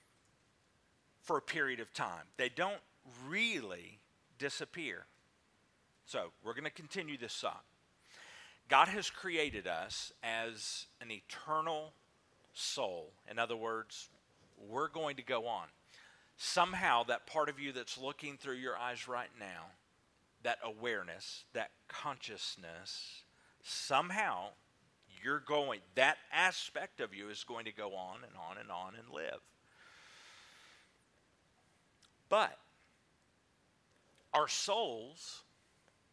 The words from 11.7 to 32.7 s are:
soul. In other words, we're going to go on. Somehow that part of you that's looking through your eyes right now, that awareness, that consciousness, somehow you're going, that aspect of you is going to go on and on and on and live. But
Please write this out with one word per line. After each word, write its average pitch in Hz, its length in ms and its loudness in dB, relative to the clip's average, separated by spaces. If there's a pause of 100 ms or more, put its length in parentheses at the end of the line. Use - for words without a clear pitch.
soul. 90 600 -2 (180)
In 110 80 -6
other 117 180 2
words, 113 520 -4 (600)
we're 139 200 0
going 156 280 -2
to 127 60 -10
go 117 240 0
on. 98 200 -2 (680)
Somehow 180 680 6
that 117 220 2
part 151 220 4
of 139 120 -4
you 139 120 -4
that's 127 260 -6
looking 139 380 -6
through 131 200 -4
your 127 200 -2
eyes 120 300 -2
right 123 220 -2 (100)
now, 90 280 -8 (760)
that 120 220 4
awareness, 107 880 -4
that 110 180 -2 (180)
consciousness, 95 1300 -8 (400)
somehow 151 840 2 (760)
you're 143 180 0
going, 139 400 2 (140)
that 135 220 8 (160)
aspect - 680 2
of 101 140 -4
you 101 140 -8
is 104 160 -8
going 117 220 -6
to 107 60 -6
go 101 220 -4
on 92 220 -6
and 113 200 -16 (140)
on 98 80 -8
and 110 120 -10
on 92 280 -6
and 120 160 -14
live. 76 260 -2 (3000)
But 196 280 4 (1700)